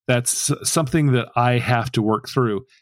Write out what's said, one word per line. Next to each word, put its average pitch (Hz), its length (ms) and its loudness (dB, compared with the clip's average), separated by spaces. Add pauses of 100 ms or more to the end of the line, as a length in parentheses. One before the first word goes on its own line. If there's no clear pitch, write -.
That's 123 420 -2 (180)
something 151 440 2
that 120 240 0
I 120 220 2
have 117 340 -2
to 113 100 0
work 107 260 0
through. 110 360 -2 (180)